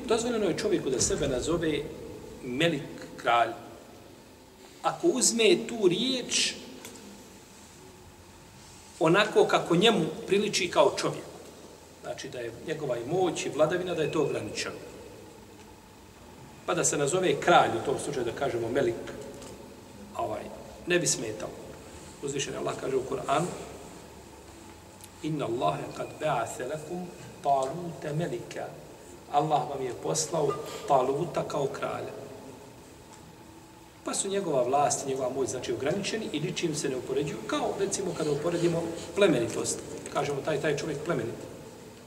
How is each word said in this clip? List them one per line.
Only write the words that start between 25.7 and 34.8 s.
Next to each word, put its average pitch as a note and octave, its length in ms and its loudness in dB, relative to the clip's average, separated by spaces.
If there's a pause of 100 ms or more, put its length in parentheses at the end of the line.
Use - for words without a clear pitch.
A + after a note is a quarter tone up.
kad A#2+ 100 -6 (140)
ba'athe B2+ 480 -2
lakum F3 380 -6 (360)
Taluta D3 720 0
melika.” B2 500 -4 (640)
Allah D3 380 2
vam C#3 120 -4
je B2 120 -2 (100)
poslao D#3 500 0 (340)
Taluta C#3+ 600 4
kao C#3 200 0
kralja. A2+ 480 -4 (1900)
Pa C#4 80 -6
su - 160 -2
njegova E3+ 340 2
vlast C3 420 2